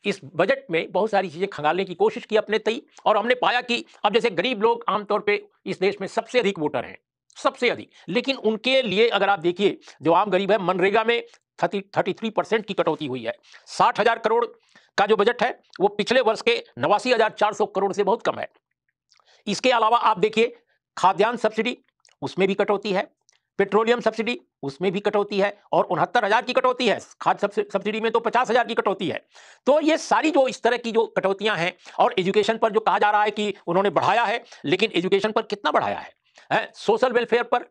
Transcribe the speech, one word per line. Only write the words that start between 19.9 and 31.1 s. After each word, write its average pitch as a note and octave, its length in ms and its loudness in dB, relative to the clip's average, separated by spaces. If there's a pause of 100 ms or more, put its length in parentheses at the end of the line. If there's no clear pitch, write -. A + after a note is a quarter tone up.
आप A3 220 2
देखिए, A3 400 0 (380)
खाद्यान्न G3 400 2
सब्सिडी, A3 400 -2 (440)
उसमें F3+ 260 0
भी G3 60 0
कटौती G3+ 380 -2
है, G3 200 -4 (460)
पेट्रोलियम A3 420 2
सब्सिडी, G#3+ 420 -2 (220)
उसमें F3 280 -4
भी F#3+ 80 -4
कटौती G3+ 400 -2
है G3+ 220 -2 (100)
और E3+ 120 2
उनहत्तर G#3 420 0
हजार G#3+ 160 2
की A#3+ 120 -6
कटौती B3+ 340 0
है। D#3 120 0 (220)
खाद्य F3 180 0
सब्सि-, G3+ 340 -4
सब्सिडी G#3 260 -4
में A3+ 120 -2
तो A#3 80 0
पचास A3 300 0
हजार A#3 180 2
की A3+ 80 -6
कटौती G3+ 320 -2
है। - 180 -8 (400)
तो C#4+ 140 4
ये D#4 180 2
सारी C4 340 0
जो C4+ 160 4
इस - 160 -8
तरह A#3 140 2
की A#3 140 -6
जो A3 160 2
कटौतियां G3 500 -2